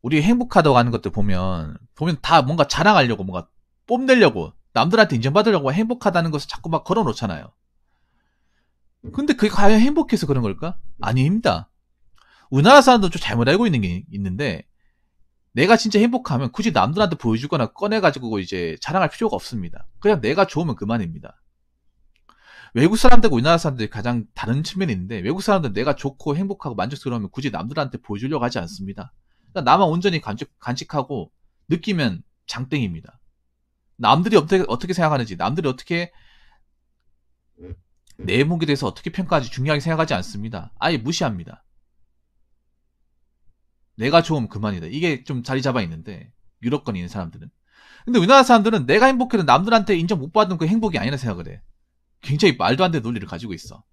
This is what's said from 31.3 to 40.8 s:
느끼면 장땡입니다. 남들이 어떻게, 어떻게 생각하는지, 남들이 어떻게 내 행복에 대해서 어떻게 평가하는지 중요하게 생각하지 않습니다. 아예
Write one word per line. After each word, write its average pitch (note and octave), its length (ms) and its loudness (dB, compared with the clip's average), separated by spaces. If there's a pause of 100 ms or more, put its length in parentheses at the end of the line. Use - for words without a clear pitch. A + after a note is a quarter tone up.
느끼면 D#3 540 -4 (240)
장땡입니다. A#2+ 720 -8 (800)
남들이 E3 400 4
어떻게, F3+ 320 2
어떻게 - 240 -6
생각하는지, D3+ 440 -2
남들이 C#3 320 -4
어떻게 E3+ 440 -6 (2000)
내 F#2 200 -2
행복에 D#3+ 280 0
대해서 C#3+ 200 -2
어떻게 - 240 -8
평가하는지 E3 400 -4
중요하게 D3 300 -2
생각하지 D#3+ 340 -2
않습니다. G2+ 640 -10
아예 D#3+ 200 -2